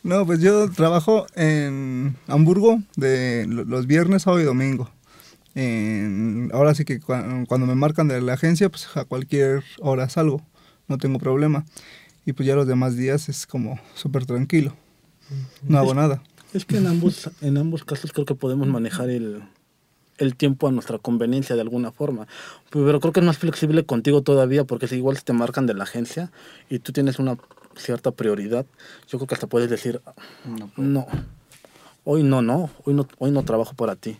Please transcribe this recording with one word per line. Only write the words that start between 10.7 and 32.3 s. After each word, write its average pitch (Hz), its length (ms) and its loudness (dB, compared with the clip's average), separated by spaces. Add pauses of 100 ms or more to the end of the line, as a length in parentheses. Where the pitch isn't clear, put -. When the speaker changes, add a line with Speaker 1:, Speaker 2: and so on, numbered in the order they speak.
Speaker 1:
no 135 100 -4
tengo 135 220 -2
problema. 151 460 2 (600)
Y 143 80 -2
pues 131 140 -2
ya 135 80 2
los 139 120 2
demás 127 280 0
días 135 340 -2
es - 180 -10
como 123 320 -6 (160)
súper 135 300 -4
tranquilo, 135 500 0 (920)
no 151 120 4
hago 131 120 2
Speaker 2:
Es 131 40 0
Speaker 1:
nada. 139 280 0 (300)
Speaker 2:
es 190 120 -4
que - 120 -2
en 190 100 2
ambos, 170 420 0 (120)
en 143 160 0
ambos 160 260 -4
casos 147 280 -10
creo 147 140 -4
que 139 100 -4
podemos 135 320 -2
manejar 123 420 -4
el, 113 320 -6 (800)
el 135 160 0
tiempo 139 320 0
a 135 40 2
nuestra 117 280 -4
conveniencia 120 560 -2
de 117 60 0
alguna 117 300 -6
forma. 127 360 -6 (420)
Pero 147 300 4
creo 165 120 2
que 170 100 4
es 175 40 6
más 165 140 2
flexible 160 460 2
contigo 143 360 2
todavía, 139 440 4
porque 123 220 -4
si 127 80 -4
igual 135 280 -2
te 127 100 -2
marcan 120 340 0
de 113 60 0
la 98 100 -6
agencia 127 480 -8 (380)
y - 100 -4
tú - 140 -12
tienes 139 260 0
una 131 180 -2 (380)
cierta 120 360 -4
prioridad, 110 540 -2 (440)
yo 139 80 -8
creo 131 100 -8
que - 80 -6
hasta - 120 -8
puedes 120 220 0
decir, 117 300 -4 (460)
Speaker 3:
No 110 220 -12
puedo. 135 200 -4
Speaker 2:
"No, 135 200 0 (960)
hoy 151 200 2
no, 135 180 4